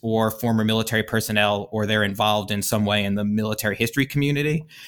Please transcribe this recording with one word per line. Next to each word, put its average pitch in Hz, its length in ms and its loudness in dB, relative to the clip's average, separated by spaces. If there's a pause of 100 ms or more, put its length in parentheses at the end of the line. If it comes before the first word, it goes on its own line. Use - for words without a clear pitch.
or 110 260 2
former 113 340 0
military 110 380 0
personnel, 104 720 0
or 107 160 -2
they're 107 160 2
involved 104 480 0
in 101 100 -2
some 107 240 0
way 104 180 2
in 101 120 0
the 104 100 0
military 107 500 -2
history 117 300 0
community. 147 640 -2 (200)